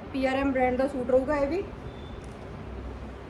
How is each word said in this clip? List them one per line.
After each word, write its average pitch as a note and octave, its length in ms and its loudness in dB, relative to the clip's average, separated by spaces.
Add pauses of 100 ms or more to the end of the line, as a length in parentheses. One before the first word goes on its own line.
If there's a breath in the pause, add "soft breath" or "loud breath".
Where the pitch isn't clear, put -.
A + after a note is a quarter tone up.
(140)
ਪੀ C4 120 2
ਆਰ C4 100 2
ਐਮ C#4 160 2
ਬ੍ਰਾਂਡ B3+ 260 4
ਦਾ C4+ 100 4
ਸੂਟ C4 240 -2
ਰਹੂਗਾ C4+ 260 6
ਇਹ C#4 100 4
ਵੀ। F4+ 160 0 (1700)